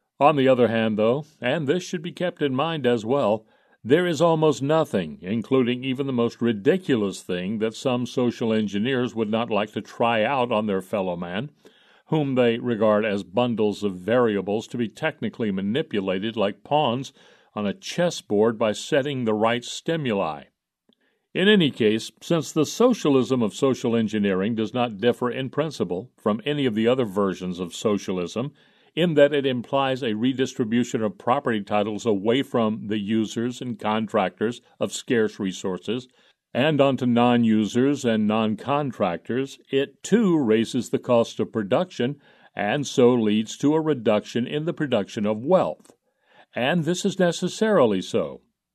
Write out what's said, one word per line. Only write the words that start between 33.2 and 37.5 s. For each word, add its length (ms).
and 200
contractors 800
of 140
scarce 480
resources 640
and 260
onto 260
non-users 1000